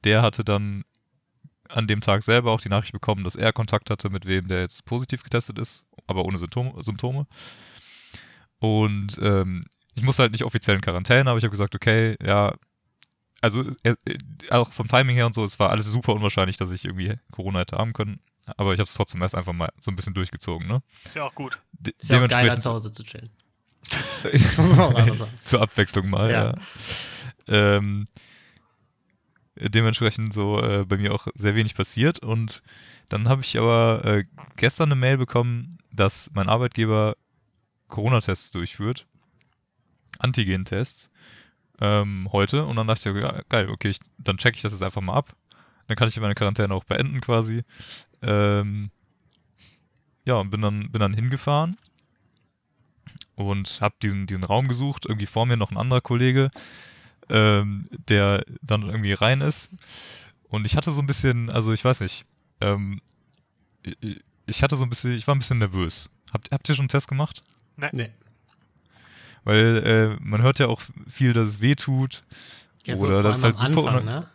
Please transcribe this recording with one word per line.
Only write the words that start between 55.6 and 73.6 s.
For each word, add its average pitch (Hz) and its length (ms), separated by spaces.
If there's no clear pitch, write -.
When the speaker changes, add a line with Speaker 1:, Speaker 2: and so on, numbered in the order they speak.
Speaker 1:
ein 98 40
anderer 123 240
Kollege, 127 500
ähm, 104 580
der 101 360
dann 107 220
irgendwie 101 320
rein 127 260
ist. 151 300
Und 107 180
ich 147 100
hatte 151 160
so 143 80
ein 139 60
bisschen, 123 440
also 113 220
ich 107 120
weiß 127 160
nicht, - 240
ähm, 101 400
ich, 107 200
ich 110 160
hatte 139 140
so 131 80
ein 120 60
bisschen, 123 260
ich 113 100
war 143 80
ein 139 40
bisschen 123 200
nervös. 95 520
Habt, - 200
habt - 160
ihr 151 60
schon 135 100
einen 131 40
Test 139 200
gemacht? 139 320
Speaker 2:
Nee. 147 160
Speaker 3:
Nee. 113 180
Speaker 1:
Weil, 113 340
äh, 110 440
man 107 200
hört 131 180
ja 135 60
auch 113 160
viel, 127 240
dass 113 160
es 104 120
weh 135 140
tut. 131 480
Speaker 3:
Ja, - 80
so 98 140
Speaker 1:
Oder 98 140
Speaker 3:
vor 104 100
Speaker 1:
dass 127 100
Speaker 3:
allem 113 120
Speaker 1:
es 104 60